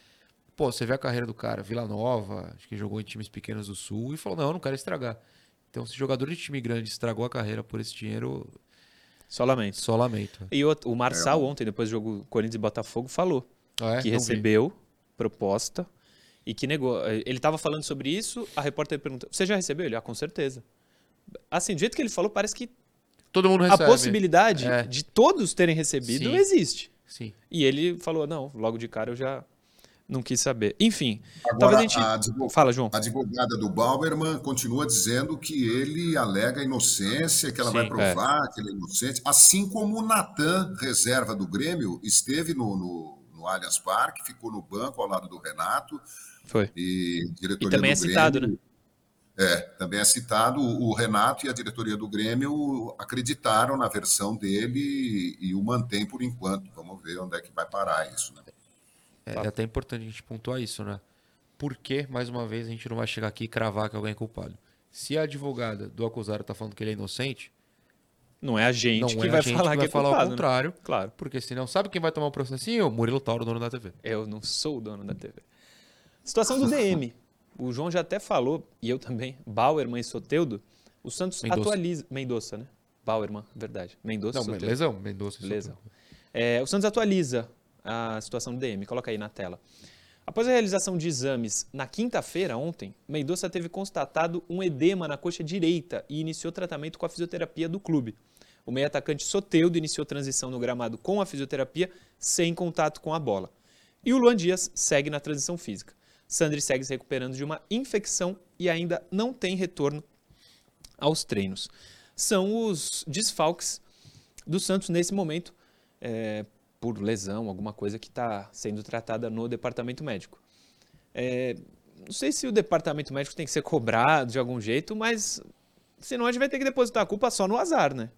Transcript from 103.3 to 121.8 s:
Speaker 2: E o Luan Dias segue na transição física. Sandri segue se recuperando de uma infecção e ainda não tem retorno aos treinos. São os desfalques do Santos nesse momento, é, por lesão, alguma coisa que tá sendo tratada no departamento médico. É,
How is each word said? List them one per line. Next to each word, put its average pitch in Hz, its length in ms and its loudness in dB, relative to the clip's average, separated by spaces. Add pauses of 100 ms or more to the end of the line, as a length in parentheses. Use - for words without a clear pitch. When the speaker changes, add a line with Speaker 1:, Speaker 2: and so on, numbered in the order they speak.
Speaker 2:
E 233 80 2
o 262 60 6
Luan 240 180 8
Dias 180 380 0
segue 147 380 2
na 147 80 -4
transição 147 400 -4
física. - 340 -10 (340)
Sandri 147 320 2
segue 135 240 0
se 131 80 -6
recuperando 131 440 -4
de 135 80 -8
uma 151 260 -6
infecção 208 640 -2 (220)
e 175 100 0
ainda 170 440 0
não 220 200 0
tem 190 240 -4
retorno 151 480 -2 (920)
aos 156 260 2
treinos. 98 460 -4 (460)
São 214 500 0
os 175 420 -4
desfalques 170 720 -2 (680)
do 170 120 0
Santos 190 300 0
nesse 175 240 0
momento, 175 400 -4 (480)
é, 110 420 -4 (360)
por 117 200 -4
lesão, 104 480 -2
alguma 101 260 -6
coisa 104 260 -6
que - 100 -20
tá 107 420 -4
sendo 107 300 -8
tratada 117 480 -4
no 113 180 -4
departamento 123 560 -6
médico. 113 380 -8 (720)
É, 123 420 -2 (500)